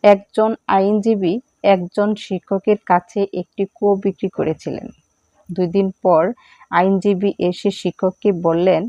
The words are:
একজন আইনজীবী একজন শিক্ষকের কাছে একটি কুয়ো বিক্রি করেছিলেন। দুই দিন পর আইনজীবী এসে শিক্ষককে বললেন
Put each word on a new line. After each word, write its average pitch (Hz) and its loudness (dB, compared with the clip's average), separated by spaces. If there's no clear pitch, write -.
একজন 214 2
আইনজীবী 202 2
একজন 196 0
শিক্ষকের 202 -2
কাছে 180 -2
একটি 185 -6
কুয়ো 202 0
বিক্রি 196 -4
করেছিলেন। - -6
দুই 180 -2
দিন 196 0
পর 165 4
আইনজীবী 190 0
এসে 180 -2
শিক্ষককে 185 -4
বললেন 170 0